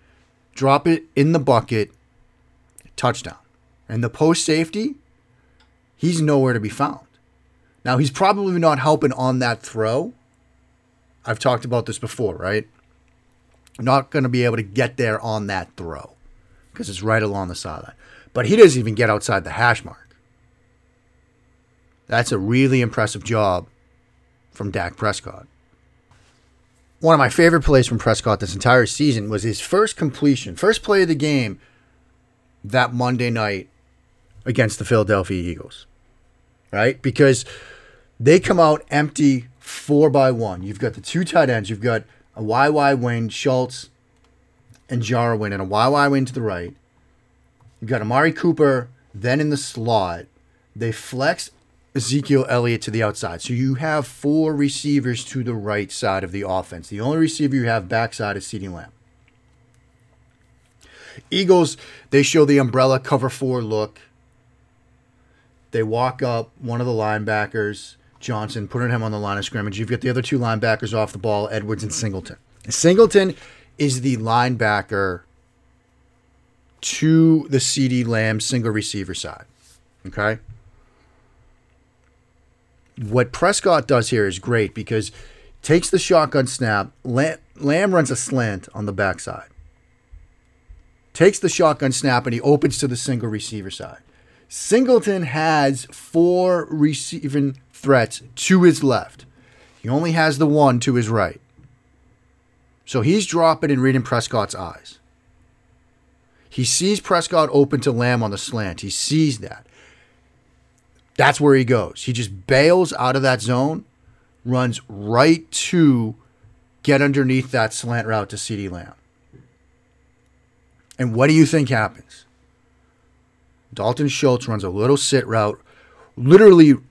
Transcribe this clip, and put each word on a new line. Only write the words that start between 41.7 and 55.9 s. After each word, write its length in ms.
You've 100
got 240
a 80
Y 260
Y 260
Wing, 340
Schultz, 640
and 140
Jarwin, 500
and 80
a 60
Y 200
Y 220
Wing 160
to 80
the 80
right. 340
You've 100
got 100
Amari 320
Cooper, 560
then 260
in 100
the 60
slot. 680
They 160
flex 600
Ezekiel 540
Elliott 340
to 80
the 120
outside. 400
So 100
you 220
have 320
four 480
receivers 720
to 160
the 120
right 360